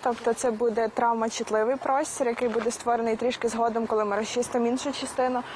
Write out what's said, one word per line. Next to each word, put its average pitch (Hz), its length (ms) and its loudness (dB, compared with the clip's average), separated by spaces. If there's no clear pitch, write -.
Тобто 233 300 2
це 240 180 0
буде 226 360 2
травмочутливий 226 880 0
простір, 269 520 0
який 233 200 0
буде 226 240 0
створений 233 440 0
трішки 233 340 0
згодом, 226 380 0
коли 214 180 2
ми 202 100 0
розчистимо 233 520 0
іншу 254 240 0
частину. 254 520 -2